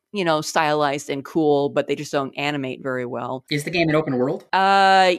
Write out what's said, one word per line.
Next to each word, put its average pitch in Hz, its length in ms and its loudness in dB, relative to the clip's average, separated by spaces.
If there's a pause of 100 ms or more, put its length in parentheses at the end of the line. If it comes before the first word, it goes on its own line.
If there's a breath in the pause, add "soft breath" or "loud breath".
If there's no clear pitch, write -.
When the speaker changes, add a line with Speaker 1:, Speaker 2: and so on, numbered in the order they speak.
(120)
Speaker 1:
you - 120 -2
know, 160 180 2
stylized 151 680 0
and 139 140 -6
cool, 147 460 2
but 143 180 -2
they 143 80 -4
just 147 160 -10
don't 139 260 -4
animate 143 440 -6
very 127 240 -6
well. 123 440 -8
Speaker 2:
Is 147 140 -2
the - 60 -8
game 165 180 0
an 151 60 2
open 151 240 0
world? 147 340 -2
Speaker 1:
Uh, 190 680 4